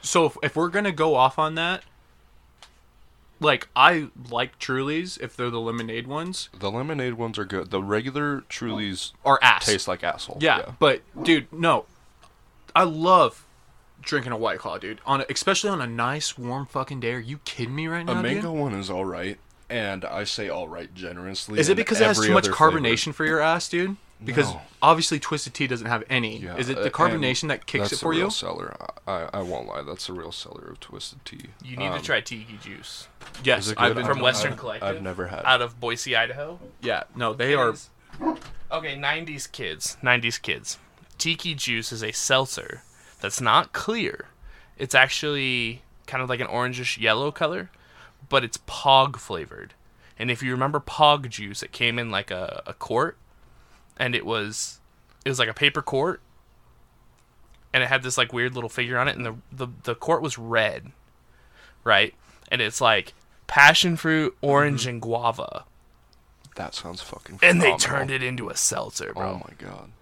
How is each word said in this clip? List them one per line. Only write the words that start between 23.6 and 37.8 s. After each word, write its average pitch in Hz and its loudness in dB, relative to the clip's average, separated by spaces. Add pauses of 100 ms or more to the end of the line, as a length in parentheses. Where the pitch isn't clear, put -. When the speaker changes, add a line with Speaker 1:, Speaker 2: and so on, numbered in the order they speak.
Speaker 1:
dude? 190 -2 (280)
Because 123 2
Speaker 2:
No. 80 -8 (180)
Speaker 1:
obviously 160 4
Twisted - -6
Tea 143 -2
doesn't 117 -4
have 113 0
any. 113 -2
Speaker 2:
Yeah, - -10
Speaker 1:
Is 123 -2
it 135 -2
Speaker 2:
uh, - -2
Speaker 1:
the 131 0
carbonation 151 0
Speaker 2:
and 151 -4
Speaker 1:
that - -4
kicks 104 -2
Speaker 2:
that's - -4
Speaker 1:
it - -4
for 165 -2
Speaker 2:
a 160 0
real 175 0
Speaker 1:
you? 208 -2
Speaker 2:
seller. 87 -6 (320)
I, 98 -4
I, 82 -4
I 101 -4
won't 80 -6
lie. 53 -8
That's 73 -10
a 92 -8
real 85 -10
seller - -14
of - -16
Twisted - -14
Tea. - -16 (120)
Speaker 3:
You 127 -14
need 123 -6
Speaker 2:
Um, 90 -4
Speaker 3:
to 78 -10
try 120 0
Tiki 110 -12
Juice. - -16 (360)
Speaker 1:
Yes, 120 4
Speaker 2:
Is 107 -2
it 110 -4
Speaker 1:
I've 120 6
Speaker 2:
good? 110 0
Speaker 1:
been 120 -2
Speaker 3:
From 135 2
Western 127 2
Speaker 2:
I've, - -14
Speaker 3:
Collective? 107 -6
Speaker 2:
I've 98 -6
never 92 -6
had. - -8
Speaker 3:
Out 131 6
of 117 -6
Boise, 117 -2
Idaho? 139 -2 (220)
Speaker 1:
Yeah, 113 -2 (120)
no, 117 -2
they 131 0
are. 127 2
Speaker 3:
Is, - -12 (840)